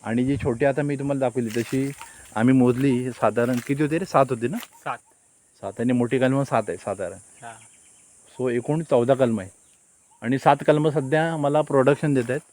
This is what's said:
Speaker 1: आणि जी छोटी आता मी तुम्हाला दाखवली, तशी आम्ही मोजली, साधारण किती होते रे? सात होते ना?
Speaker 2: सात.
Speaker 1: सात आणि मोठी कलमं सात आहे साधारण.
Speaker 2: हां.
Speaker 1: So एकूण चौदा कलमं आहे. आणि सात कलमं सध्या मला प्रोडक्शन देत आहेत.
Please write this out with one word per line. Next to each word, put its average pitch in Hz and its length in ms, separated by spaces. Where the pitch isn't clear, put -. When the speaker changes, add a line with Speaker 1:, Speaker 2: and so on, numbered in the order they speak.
Speaker 1:
आणि 117 220
जी 139 180
छोटी 131 220
आता 139 160
मी 143 140
तुम्हाला 139 240
दाखवली, 123 300
तशी 131 420
आम्ही 120 180
मोजली, 127 580
साधारण 120 440
किती 143 160
होते 156 160
रे? 190 60
सात 135 240
होते 120 180
ना? 196 100
Speaker 2:
सात. - 400
Speaker 1:
सात 98 180
आणि 123 140
मोठी 123 260
कलमं 135 240
सात 123 240
आहे 92 100
साधारण. 95 680
Speaker 2:
हां. 113 80
Speaker 1:
So 127 120
एकूण 147 380
चौदा 123 240
कलमं 120 280
आहे. 95 100
आणि 123 180
सात 143 160
कलमं 151 240
सध्या 156 460
मला 147 240
प्रोडक्शन 143 520
देत 127 160
आहेत. 135 120